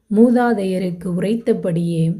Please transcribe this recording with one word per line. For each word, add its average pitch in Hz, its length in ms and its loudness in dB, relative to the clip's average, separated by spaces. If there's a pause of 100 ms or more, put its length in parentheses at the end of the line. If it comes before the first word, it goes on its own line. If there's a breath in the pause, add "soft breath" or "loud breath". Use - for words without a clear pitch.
(100)
மூதாதையருக்கு 202 1000 2
உரைத்தபடியே 175 960 -2 (160)